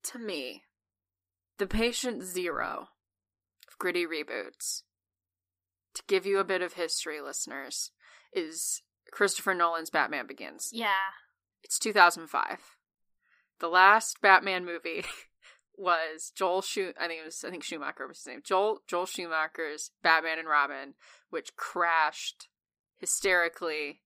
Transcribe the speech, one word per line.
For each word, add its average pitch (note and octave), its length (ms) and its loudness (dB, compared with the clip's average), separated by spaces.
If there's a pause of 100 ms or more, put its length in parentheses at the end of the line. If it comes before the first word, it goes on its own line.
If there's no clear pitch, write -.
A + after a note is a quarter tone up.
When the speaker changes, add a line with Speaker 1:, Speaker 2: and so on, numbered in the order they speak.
Speaker 1:
To - 140 -10
me, D3+ 460 -8 (920)
the G3+ 100 0
patient A3+ 560 -2
zero F3+ 640 -4 (800)
of - 100 -20
gritty F3 260 -2
reboots - 760 -8 (1120)
to - 140 -10
give F#3+ 180 2
you G3 120 4
a F#3+ 60 2
bit F3+ 180 0
of F3+ 120 -6
history, E3 460 -4
listeners, C#3 680 -8 (420)
is D#3+ 500 -4 (280)
Christopher G3 440 2
Nolan's E3 360 2
Batman C#3+ 360 0
Begins. F#2+ 460 -12
Speaker 2:
Yeah. G3 400 -2 (500)
Speaker 1:
It's - 160 -4
two A3 140 -2
thousand F3 360 8
five. - 320 -2 (1000)
The E3+ 80 -4
last F#3+ 520 6
Batman F#3+ 440 6
movie E3+ 400 -8 (360)
<laughs> - 380 -20
was E3 560 -2
Joel F#3+ 280 2
Schu-, F#3+ 380 -4
I E3+ 60 -2
think E3 140 -6
it D#3+ 40 -14
was, D#3+ 220 -12
I - 40 -8
think F3 120 -10
Schumacher C#3+ 460 -8
was C#3 100 -18
his - 80 -18
name. B2+ 180 -14
Joel, G3+ 440 2
Joel F3+ 180 -2
Schumacher's D#3+ 840 -4 (120)
Batman D#3+ 360 4
and D#3+ 100 -8
Robin, C#3+ 460 0 (360)
which - 260 -8
crashed E3 920 0 (500)
hysterically E3+ 1080 0